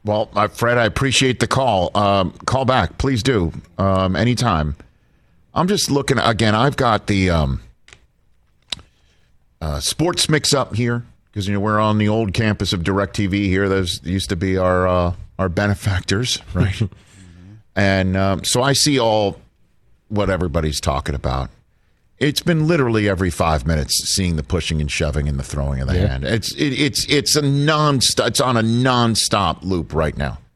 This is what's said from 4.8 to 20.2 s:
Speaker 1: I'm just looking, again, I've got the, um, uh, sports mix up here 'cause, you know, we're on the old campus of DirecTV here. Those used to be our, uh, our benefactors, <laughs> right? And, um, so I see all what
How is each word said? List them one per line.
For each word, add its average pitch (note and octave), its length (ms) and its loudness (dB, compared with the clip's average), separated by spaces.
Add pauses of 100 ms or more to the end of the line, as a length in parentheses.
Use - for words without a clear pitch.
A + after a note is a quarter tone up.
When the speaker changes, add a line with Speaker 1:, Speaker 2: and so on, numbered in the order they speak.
Speaker 1:
I'm F3 140 0
just G3 220 0
looking, C3+ 280 0
again, G#2+ 360 2
I've B2+ 220 2
got A#2 300 0
the, F#2+ 240 2
um, C#2+ 300 0 (2000)
uh, D2 200 -4
sports - 480 -2
mix D3 260 0
up B2+ 200 -2
here A#2+ 300 -2 (300)
'cause, G2 140 -6
you G2+ 60 -2
know, G2+ 60 -2
we're G#2+ 200 0
on G#2+ 180 2
the G#2 100 2
old A2 240 0
campus G#2 400 0
of F2+ 100 -2
DirecTV G2 680 0
here. F#2+ 200 2
Those F#2+ 360 -2
used F#2 260 -4
to F#2+ 60 -2
be F#2+ 200 -2
our, F#2 300 2
uh, F2+ 260 2 (260)
our F#2+ 100 0
benefactors, G2+ 960 -2
<laughs> - 80 -14
right? F#2+ 340 0 (840)
And, F#2+ 420 2
um, F#2+ 280 0
so B2 180 0
I C#3 100 2
see C3+ 260 2
all A2 420 0 (680)
what G#2 220 -2